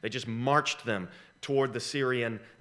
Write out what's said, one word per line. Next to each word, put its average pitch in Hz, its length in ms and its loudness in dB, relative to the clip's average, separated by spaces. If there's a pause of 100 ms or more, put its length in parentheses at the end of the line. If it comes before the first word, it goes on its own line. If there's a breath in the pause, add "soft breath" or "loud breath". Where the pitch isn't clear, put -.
They 107 80 -4
just 110 180 -6
marched 127 580 2
them 98 240 0 (320 loud breath)
toward 135 320 2
the 120 60 -4
Syrian 120 600 0 (200 loud breath)